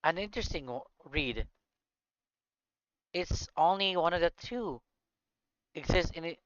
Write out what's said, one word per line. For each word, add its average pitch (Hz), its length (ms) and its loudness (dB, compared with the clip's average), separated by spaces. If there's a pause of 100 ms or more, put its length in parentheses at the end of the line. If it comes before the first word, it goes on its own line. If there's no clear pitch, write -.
An 165 160 2
interesting 202 500 -4
o-, 123 180 -6 (180)
read. 131 420 -2 (1700)
It's - 420 -2
only 190 400 4
one 170 160 4
of 175 80 0
the 170 100 4
two 208 520 -6 (920)
exist 165 400 0
in 165 120 -8
e- 170 200 -8